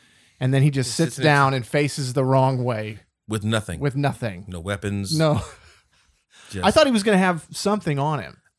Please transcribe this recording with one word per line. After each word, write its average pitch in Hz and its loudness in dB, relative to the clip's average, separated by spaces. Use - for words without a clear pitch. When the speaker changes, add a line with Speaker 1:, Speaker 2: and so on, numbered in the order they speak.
Speaker 1:
and 131 0
then 135 4
he 147 6
just 135 -2
Speaker 2:
He - 0
Speaker 1:
sits 131 -4
Speaker 2:
sits - -12
in 135 -6
a - 2
Speaker 1:
down 143 4
Speaker 2:
ch- 135 0
Speaker 1:
and 120 -4
faces 143 -2
the 135 0
wrong 131 2
way. 110 -6
Speaker 2:
With 104 -4
nothing. 107 -2
Speaker 1:
With 135 -2
nothing. 120 -4
Speaker 2:
No 90 -10
weapons. 101 -4
Speaker 1:
No. 147 2
Speaker 2:
Just 95 -4
Speaker 1:
I 196 4
thought 311 6
he 269 2
was 214 2
gonna 202 4
have 185 0
something 196 -2
on 143 -2
him. 73 -14